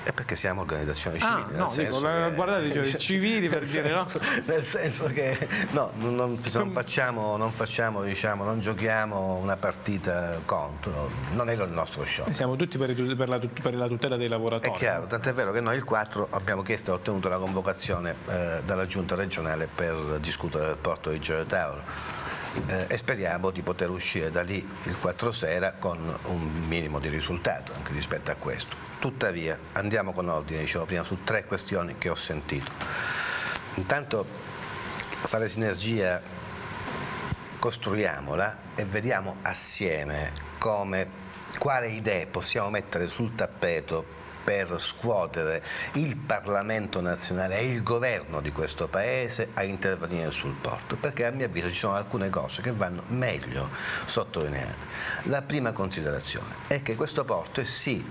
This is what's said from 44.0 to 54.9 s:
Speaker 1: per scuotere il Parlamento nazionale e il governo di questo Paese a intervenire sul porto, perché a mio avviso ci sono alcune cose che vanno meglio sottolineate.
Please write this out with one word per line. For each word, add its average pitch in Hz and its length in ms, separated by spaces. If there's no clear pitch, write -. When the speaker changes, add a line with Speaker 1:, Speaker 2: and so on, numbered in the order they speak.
Speaker 1:
per 92 380
scuotere 82 840
il 143 240
Parlamento 101 840
nazionale 92 600
e 120 80
il 120 160
governo 113 580
di 73 100
questo 80 360
Paese 117 640
a 101 80
intervenire 90 680
sul 69 240
porto, - 400
perché 127 320
a - 20
mio 135 160
avviso 87 240
ci 87 80
sono 101 160
alcune 98 380
cose 87 320
che 123 80
vanno 90 380
meglio 120 600
sottolineate. 73 800